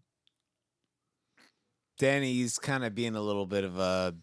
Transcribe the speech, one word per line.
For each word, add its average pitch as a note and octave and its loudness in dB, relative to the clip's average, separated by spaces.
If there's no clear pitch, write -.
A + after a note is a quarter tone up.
Danny's C3 2
kinda C3 -2
being A2 -2
a G#2+ -2
little G2+ 0
bit G2 0
of F2+ -4
a F#2 2